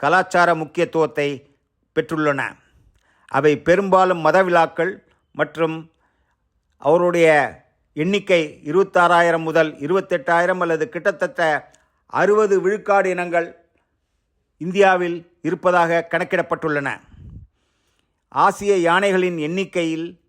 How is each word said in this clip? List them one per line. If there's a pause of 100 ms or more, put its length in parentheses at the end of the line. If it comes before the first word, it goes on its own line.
கலாச்சார
முக்கியத்துவத்தை (680)
பெற்றுள்ளன. (880)
அவை (140)
பெரும்பாலும்
மத
விழாக்கள் (420)
மற்றும் (1040)
அவருடைய (680)
எண்ணிக்கை (220)
இருபத்தாறாயிரம்
முதல் (140)
இருபத்தெட்டாயிரம்
அல்லது
கிட்டத்தட்ட (640)
அறுபது
விழுக்காடு
இனங்கள் (1120)
இந்தியாவில் (260)
இருப்பதாக
கணக்கிடப்பட்டுள்ளன. (1400)
ஆசிய
யானைகளின்
எண்ணிக்கையில் (220)